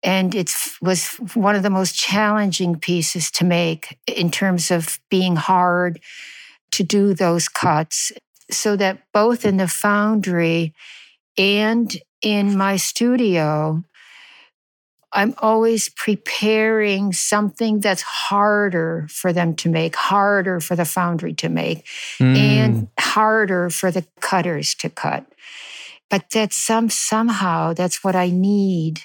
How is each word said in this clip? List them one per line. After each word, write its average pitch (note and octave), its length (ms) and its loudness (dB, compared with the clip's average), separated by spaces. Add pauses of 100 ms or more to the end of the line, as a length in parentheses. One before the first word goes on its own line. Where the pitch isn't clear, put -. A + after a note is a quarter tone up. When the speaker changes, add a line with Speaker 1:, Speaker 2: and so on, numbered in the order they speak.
Speaker 1:
And F#3 320 0
it's - 460 -4
was - 340 -2 (200)
one G#3 200 2
of G3 80 0
the G3+ 80 0
most F#3+ 240 0
challenging G3+ 840 0
pieces F3 520 -2
to - 120 0
make E3+ 600 0
in F3 240 -2
terms F3+ 400 0
of E3 280 -2 (120)
being F#3 260 2
hard F3+ 640 2 (720)
to - 100 -2
do G3+ 300 4
those E3+ 380 0
cuts. - 600 0 (400)
So G#3 260 0
that F#3+ 260 0 (100)
both A3+ 320 2
in G3 140 2
the F#3 100 2
foundry F3+ 1040 0 (640)
and G#3+ 580 0 (280)
in G3+ 340 0
my G3 200 2
studio, E3+ 1080 0 (1300)
I'm G3+ 260 2
always A3 520 2
preparing G#3+ 1200 0
something G#3 680 0
that's G3 220 0
harder F#3+ 1080 0
for - 240 -4
them E3+ 220 0
to - 120 -2
make, E3 280 0
harder G3 640 0
for F3 160 -4
the E3+ 100 0
foundry E3+ 480 -2
to D#3+ 160 -4
make, E3 340 -4 (340)
Speaker 2:
Mm. B2+ 200 6
Speaker 1:
and B2+ 500 4 (100)
harder G#3+ 680 2
for F#3 220 -2
the F3 160 -4 (140)
cutters E3+ 560 -2
to - 120 -6
cut. - 380 -6 (840)
But G3 220 -2
that's A3 260 -2
some, A3+ 320 0
somehow F#3+ 840 0
that's F3 300 -2
what F#3+ 100 2
I F3+ 160 2
need F#3 760 2